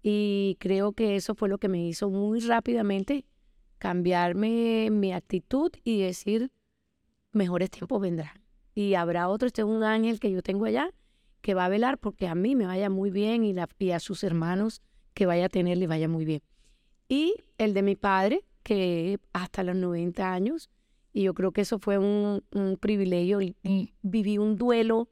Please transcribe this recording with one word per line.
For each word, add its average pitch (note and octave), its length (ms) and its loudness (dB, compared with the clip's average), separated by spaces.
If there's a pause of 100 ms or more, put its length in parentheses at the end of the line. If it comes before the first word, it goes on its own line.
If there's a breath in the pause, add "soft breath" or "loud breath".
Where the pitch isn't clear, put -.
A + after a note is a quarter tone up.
Y G3+ 560 0
creo G3 340 0
que G#3 220 0
eso G3+ 200 -4
fue G3+ 140 -2
lo G3 100 -2
que G#3 100 -2
me F3 180 -2
hizo E3+ 240 -4
muy G#3 300 0
rápidamente A#3 840 0 (520)
cambiarme G3 1120 2
mi G3 220 2
actitud A3 580 -2 (140)
y A3 160 0
decir, G#3 500 -2 (840)
"Mejores F#3 380 2
tiempos G3+ 300 -4
vendrán. E3+ 420 -6 (320)
Y G3+ 200 2
habrá E3+ 340 0
otro, G#3+ 180 0
este A#3+ 140 -2
es G#3 80 0
un A3 160 0
ángel A3 340 2
que G3+ 120 -2
yo F#3 120 -2
tengo G3+ 220 -2
allá, C4 260 -2 (520)
que G3 120 0
va F3+ 120 2
a - 20 2
velar A#3 300 0
porque G3 280 -6
a E3 80 -4
mí A3 220 0
me G#3+ 100 2
vaya F#3+ 240 -2
muy F#3+ 200 -2
bien G#3+ 340 0
y, G3+ 80 0
la, F3+ 160 -4 (100)
y F#3 120 0
a E3+ 100 0
sus - 240 -8
hermanos F3+ 580 -2 (320)
que G3 120 2
vaya F3 200 2
a - 20 0
tener F3+ 300 0
les F#3 100 0
vaya D#3+ 200 0
muy D#3+ 160 -2
bien". D#3 180 -2 (680)
Y D#4 280 0 (220)
el G#3+ 160 2
de G3 80 2
mi G3 140 2
padre, G3+ 480 0 (180)
que F#3 560 0 (140)
hasta F#3 320 -6
los F3+ 120 -2
noventa F3 560 -2
años, A3 380 -2 (420)
y G3+ 100 0
yo F#3 120 2
creo F#3+ 180 0
que G#3 100 0
eso G3+ 160 -2
fue G3+ 200 0
un, G#3 540 0
un G3 240 -2
privilegio, G3 640 0
y, F#3 220 -4
y F#3+ 400 -2
viví G3+ 360 0
un G#3+ 180 2
duelo A3+ 560 2